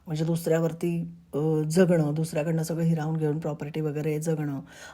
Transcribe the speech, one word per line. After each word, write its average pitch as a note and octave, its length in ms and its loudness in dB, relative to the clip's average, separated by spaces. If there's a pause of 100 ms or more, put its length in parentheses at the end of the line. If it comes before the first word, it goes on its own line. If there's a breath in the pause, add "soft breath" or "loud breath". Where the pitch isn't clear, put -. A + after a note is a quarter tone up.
म्हणजे D#3+ 180 -2
दुसऱ्यावरती, E3 840 0 (260)
अ, C#3 40 0 (320)
जगणं, E3 440 4
दुसऱ्याकडनं D#3+ 480 -2
सगळं E3 200 -2
हिरावून D#3+ 340 0
घेऊन D3+ 220 0
प्रॉपर्टी D3+ 420 -6
वगैरे D3+ 400 -2
जगणं D3+ 400 -2 (340 loud breath)